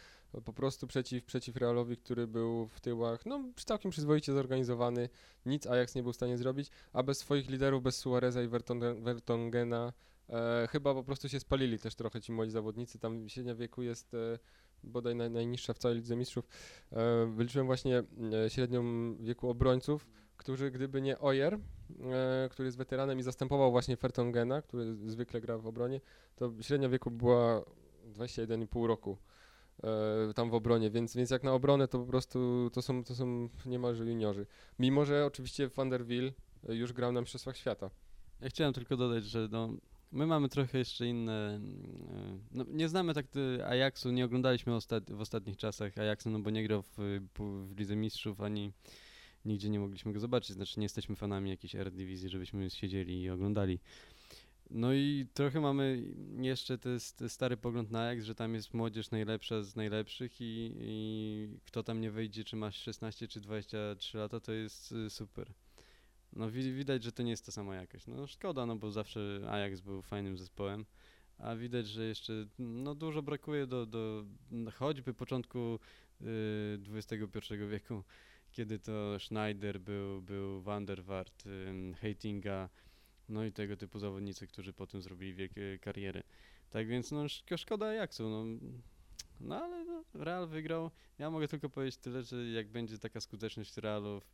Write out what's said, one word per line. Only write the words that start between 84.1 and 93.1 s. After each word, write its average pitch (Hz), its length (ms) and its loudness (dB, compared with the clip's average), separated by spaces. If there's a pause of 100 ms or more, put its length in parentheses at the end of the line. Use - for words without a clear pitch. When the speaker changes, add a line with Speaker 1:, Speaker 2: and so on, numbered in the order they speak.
Speaker 2:
którzy 92 260 -12
potem 98 280 -10
zrobili 92 320 -10
wielkie 95 460 -6
kariery. 98 440 -6 (460)
Tak 110 180 -2
więc, 120 240 -2
no, 147 180 -2
szko-, - 280 -6
szkoda 214 280 -2
Ajaxu, 214 440 -4
no. 110 160 -4 (960)
No, 139 160 -6
ale, 339 300 -6
no, 339 180 -8 (100)
Real 170 340 -6
wygrał. 160 440 -4 (280)
Ja 147 100 -4
mogę 156 180 -2
tylko 147 220 -4
powiedzieć 135 280 -4
tyle, 123 260 -6
że 120 260 -6
jak 113 180 -2
będzie 113 320 -6
taka 110 220 -8